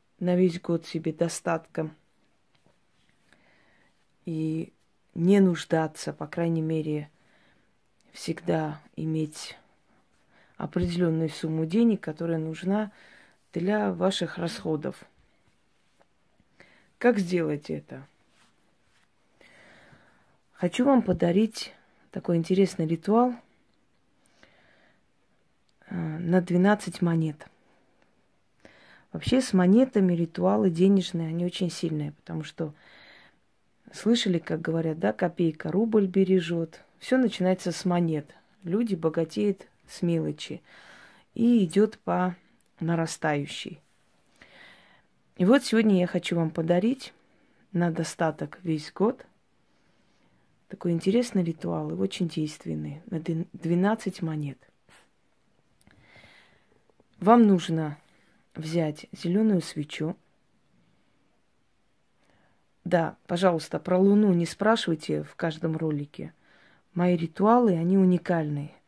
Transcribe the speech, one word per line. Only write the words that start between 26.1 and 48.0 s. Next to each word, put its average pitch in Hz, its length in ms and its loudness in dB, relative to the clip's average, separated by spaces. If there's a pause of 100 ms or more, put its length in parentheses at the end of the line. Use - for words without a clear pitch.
двенадцать 180 600 0
монет. 160 440 0 (1700)
Вообще 247 300 2
с - 100 -6
монетами 190 640 4
ритуалы 180 560 0
денежные, 175 580 2
они 170 160 -4
очень 175 260 -4
сильные, 151 420 -4
потому 160 320 -10
что 151 280 -8 (1200)
слышали, 214 460 0
как 165 240 -6
говорят, 160 360 -2
да, 196 140 0
копейка 165 580 -2
рубль 214 360 2
бережет. 175 720 0 (180)
Все - 200 0
начинается 185 540 0
с - 120 -8
монет. 170 500 0 (280)
Люди 202 320 -2
богатеют 165 720 -2 (220)
с - 120 -18
мелочи 156 600 -2 (720)
и 233 300 4
идет 202 340 2
по 180 380 -2 (460)
нарастающей. 160 960 -4 (1600)
И 185 80 0
вот 269 200 6
сегодня 214 340 4
я 180 80 2
хочу 175 300 -4
вам 160 140 0
подарить 175 640 -2 (580)
на 175 180 0
достаток 160 720 -4